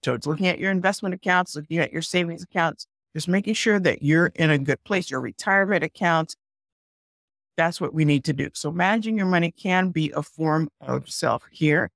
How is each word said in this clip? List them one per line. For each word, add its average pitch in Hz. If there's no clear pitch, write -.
So 131
it's 120
looking 156
at 180
your 190
investment 190
accounts, 180
looking 151
at 160
your 165
savings 170
accounts, 165
just 156
making 202
sure 208
that 170
you're 160
in 160
a 147
good 135
place, 190
your 131
retirement 196
accounts. 165
That's 165
what 151
we 156
need 143
to 156
do. 135
So -
managing 214
your 196
money 170
can 185
be 160
a 151
form 160
of 131
self-care 151